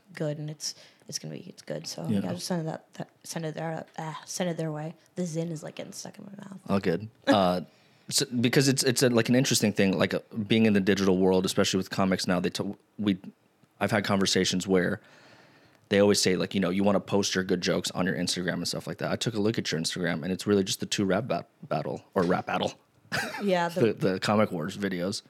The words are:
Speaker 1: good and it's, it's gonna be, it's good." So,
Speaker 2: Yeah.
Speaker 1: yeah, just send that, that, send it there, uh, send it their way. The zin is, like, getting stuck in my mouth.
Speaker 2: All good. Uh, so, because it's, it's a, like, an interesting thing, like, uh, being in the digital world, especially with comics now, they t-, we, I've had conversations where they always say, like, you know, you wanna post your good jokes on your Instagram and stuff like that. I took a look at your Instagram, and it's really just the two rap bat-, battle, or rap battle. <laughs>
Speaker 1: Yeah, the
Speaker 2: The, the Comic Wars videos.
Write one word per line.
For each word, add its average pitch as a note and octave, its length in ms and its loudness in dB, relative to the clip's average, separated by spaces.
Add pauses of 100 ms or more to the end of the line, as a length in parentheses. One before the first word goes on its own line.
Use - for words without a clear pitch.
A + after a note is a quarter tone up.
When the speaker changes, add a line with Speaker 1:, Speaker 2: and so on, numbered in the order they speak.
(140)
Speaker 1:
good D3+ 240 -4
and D3+ 100 -8
it's, - 280 -10 (320)
it's - 100 -8
gonna - 160 -10
be, - 120 -14
it's - 160 -20
good." D#2 240 -10
So, E3 220 -10
Speaker 2:
Yeah. - 120 0
Speaker 1:
yeah, F#3 120 -6
just F3+ 140 -8
send E3+ 220 -4
that, - 260 -10
that, - 160 -12 (120)
send E3 220 -10
it D#3 100 -8
there, D#3+ 300 -8 (140)
uh, D#3+ 160 -10 (100)
send - 240 -10
it E3 80 -6
their D#3+ 160 -6
way. D3+ 220 -10 (220)
The F3+ 100 -6
zin E3 260 -6
is, D3+ 100 -10
like, D#3+ 120 -14
getting - 180 -14
stuck - 260 -16
in - 60 -18
my - 240 -18
mouth. - 100 -16 (120)
Speaker 2:
All G2 100 2
good. F#2+ 280 -2 (180)
Uh, F2+ 340 4 (500)
so, - 140 0 (160)
because C3+ 280 4
it's, C3 160 2
it's C3 180 2
a, B2 80 6
like, A2+ 180 2
an A#2+ 60 4
interesting B2 360 4
thing, F#2+ 280 2
like, F#2+ 160 2
uh, F2 60 0 (260)
being A2+ 180 6
in A2 80 6
the G2+ 80 6
digital F#2+ 380 4
world, F#2 260 4
especially F#2+ 320 2
with F#2 140 -2
comics F#2+ 360 0
now, F2+ 140 2
they F#2 80 -2
t-, F#2 160 -4 (340)
we, G#2 200 0 (600)
I've G2+ 100 0
had G#2 140 2
conversations F#2+ 600 2
where F#2 360 2 (880)
they G2+ 100 6
always G2+ 200 6
say, F#2 160 2
like, F2 180 -4
you G2 60 2
know, F2+ 100 0
you G2 140 0
wanna G2+ 160 4
post - 340 0
your F#2+ 100 0
good F#2 160 0
jokes F2 300 -2
on F#2 160 -2
your F#2+ 80 -2
Instagram F2+ 400 -2
and E2+ 140 -4
stuff - 180 -6
like D#2 120 -8
that. D#2 120 -4
I G#2 60 0
took A2+ 180 -4
a G#2+ 60 -2
look G#2+ 180 0
at - 120 -4
your D#2+ 100 -2
Instagram, E2+ 420 -4
and F#2 100 -4
it's - 140 -4
really G2+ 180 4
just - 160 -4
the G2 60 -6
two - 180 -2
rap F#2+ 240 0
bat-, - 200 -4 (200)
battle, D2+ 340 -4 (120)
or G2 80 4
rap F2 240 0
battle. - 260 -2 (400)
<laughs> - 300 -6
Speaker 1:
Yeah, F3 280 2
the E3+ 100 -2
Speaker 2:
The, A2+ 120 4
the F#2 280 -2
Comic G#2+ 320 2
Wars F#2 240 -6
videos. F#2+ 540 -4